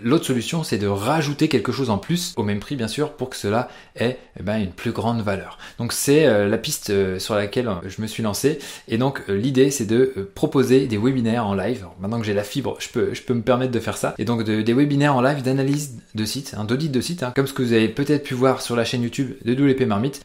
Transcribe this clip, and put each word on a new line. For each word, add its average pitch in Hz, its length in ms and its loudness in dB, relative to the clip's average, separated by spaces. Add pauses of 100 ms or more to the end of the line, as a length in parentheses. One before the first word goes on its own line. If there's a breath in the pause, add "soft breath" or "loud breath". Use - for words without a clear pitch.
l'autre 139 220 2
solution 131 380 -2
c'est 120 140 -2
de 101 80 -2
rajouter 139 640 0
quelque 123 240 0
chose 120 180 -2
en 101 80 2
plus, 175 380 -4
au 110 80 -2
même 101 160 -2
prix 143 160 -8
bien 113 140 -4
sûr, 147 240 -4
pour - 160 -6
que - 80 -12
cela 110 320 0 (260 loud breath)
ait, 120 240 -2 (180)
eh 95 60 -12
ben, 104 140 -2
une 95 140 -2
plus 113 200 -6
grande 113 300 -2
valeur. 98 360 -6 (200 loud breath)
Donc 117 160 -4
c'est, 151 320 4
euh, 104 240 4
la 110 80 2
piste, - 320 -6
euh, 95 280 2
sur 107 180 -4
laquelle, 104 340 0
euh, 98 60 -2 (120)
je 95 140 -10
me 110 60 -4
suis 113 140 -8
lancé. 123 380 0 (300 loud breath)
Et 117 80 0
donc, 135 320 0
euh, 98 80 0
l'idée 127 340 4
c'est 113 140 -2
de, 123 320 4
euh, 95 180 -6
proposer 135 520 4
des 110 100 -2
webinaires 117 500 0
en 98 60 0
live. 98 260 -2
Alors, 87 220 -16
maintenant 110 180 -4
que 107 60 -4
j'ai 107 80 -2
la 101 100 0
fibre, 113 360 -6
je - 100 -10
peux, 104 240 0
je - 80 -8
peux - 120 -2
me 117 100 -2
permettre 127 280 2
de 113 80 0
faire 101 160 -4
ça. - 220 -4
Et 107 80 -4
donc 113 180 0
de, 107 180 0
des 113 120 4
webinaires 143 420 4
en 123 60 2
live 135 220 2
d'analyse 135 580 -2 (120)
de 110 120 -2
sites, 120 320 -6
hein, 107 80 -4
d'audit 139 260 0
de 127 80 2
sites, 175 240 -4
hein, 123 100 -2
comme 135 140 2
ce 135 60 -10
que 131 100 -2
vous 120 80 2
avez 110 160 6
peut-être 143 380 0
pu - 80 -6
voir 127 280 4
sur 120 140 -4
la 117 80 4
chaîne 120 200 -2
YouTube 117 280 -2 (140)
de 117 80 2
W 139 220 6
P 131 100 2
Marmite, 113 400 0